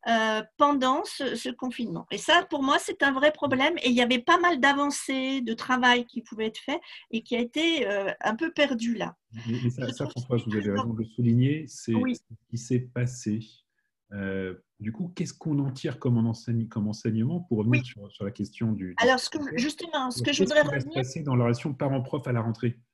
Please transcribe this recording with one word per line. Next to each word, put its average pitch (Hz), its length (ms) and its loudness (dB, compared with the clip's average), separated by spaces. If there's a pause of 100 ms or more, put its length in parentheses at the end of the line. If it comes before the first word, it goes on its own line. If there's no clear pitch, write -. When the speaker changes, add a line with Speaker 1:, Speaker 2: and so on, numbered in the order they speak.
Speaker 1:
euh, 220 340 2 (160)
pendant 285 480 4
ce, 277 300 -4
ce 233 140 -6
confinement. 233 640 -6
Et 143 60 -6
ça, 339 320 4
pour 285 140 -2
moi, 285 160 4
c'est 359 240 -4
un 277 80 4
vrai 269 200 4
problème. 285 520 0
Et 254 60 2
il 247 60 4
y 247 60 4
avait 247 180 4
pas 349 200 4
mal 349 200 2
d'avancées, 269 800 0
de 226 120 -2
travail 247 520 2
qui 240 160 -10
pouvait 220 260 -6
être 220 100 -6
fait 294 220 -4 (320)
et 226 100 -2
qui - 140 -4
a 226 40 0
été, 302 480 0
euh, 196 240 0 (100)
un 220 140 0
peu 330 160 -4
perdu 233 440 0
là. 170 200 -4 (320)
Speaker 2:
Mais, 117 160 0
mais 120 60 4
ça, 127 180 -4
Speaker 1:
Je - 60 -4
Speaker 2:
ça, 139 140 -4
Speaker 1:
trouve 123 160 -8
Speaker 2:
Françoise, 117 240 0
vous 107 80 -2
avez 104 80 0
Speaker 1:
que 104 80 0
Speaker 2:
raison 107 220 0
de 110 60 -6
le 113 60 -2
souligner, 127 640 2
c'est - 260 -6
Speaker 1:
Oui. 247 220 2
Speaker 2:
ce - 60 -16 (280)
qui 120 80 -6
s'est 123 220 0
passé. 123 600 -4 (760)
Euh, 95 420 -4 (240)
du 107 120 -6
coup, 175 240 -8
qu'est-ce 170 180 -6
qu'on 151 260 -2
en 139 120 -2
tire 120 280 -8
comme 120 180 2
en 113 100 2
enseigne-, 113 400 -2
comme 107 200 -2
enseignement 113 540 -2
pour 113 180 -2
revenir 123 220 4
Speaker 1:
Oui. - 60 -8
Speaker 2:
sur, 101 240 -16
sur - 140 -8
la 101 60 -4
question 110 400 -4
du, 92 160 -4
du 90 100 -8
Speaker 1:
Alors, 247 220 4
ce - 100 -6
que, - 80 -6
Speaker 2:
professeur, 285 220 -4
Speaker 1:
justement, 294 500 -2
ce 240 120 -6
Speaker 2:
et - 20 -2
Speaker 1:
que 285 100 2
je - 60 0
Speaker 2:
qu'est-ce 196 100 4
Speaker 1:
voudrais 302 120 6
Speaker 2:
qui 147 60 4
va 143 120 0
se - 60 -2
Speaker 1:
revenir 311 100 -8
Speaker 2:
passer 131 260 -4
dans 139 140 0
la 123 80 6
relation 120 300 0
parent-prof 135 540 -2
à 131 40 -2
la 117 100 0
rentrée ? 117 360 -2 (160)